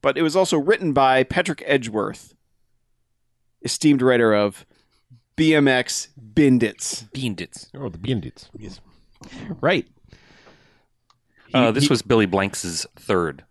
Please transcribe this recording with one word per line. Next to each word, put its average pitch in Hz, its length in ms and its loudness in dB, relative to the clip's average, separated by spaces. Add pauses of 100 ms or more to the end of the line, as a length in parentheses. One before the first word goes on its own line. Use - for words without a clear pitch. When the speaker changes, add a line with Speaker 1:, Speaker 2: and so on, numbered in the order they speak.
Speaker 1:
But 139 140 0
it 160 60 0
was 156 140 0
also 180 200 2
written 165 360 0
by 131 320 4
Patrick 175 420 -4
Edgeworth, 113 680 -4 (1300)
esteemed 147 400 2
writer 120 300 4
of 104 320 -2 (720)
B 160 180 2
M 143 140 4
X 127 400 -2 (240)
Bindits. 123 720 0 (100)
Speaker 2:
Bindits. 104 640 -10
Speaker 3:
Oh, 139 140 -10
the 80 80 -18
Bindits. 104 580 -8
Yes. 98 240 -18 (800)
Speaker 4:
Right. 165 260 0 (1700)
Speaker 2:
Uh, 127 140 4
Speaker 4:
He, 113 60 2
Speaker 2:
this 139 120 0
Speaker 4:
he - 60 0
Speaker 2:
was 120 120 2
Billy 110 240 2
Blanks' 92 600 -4 (100)
third 85 540 -4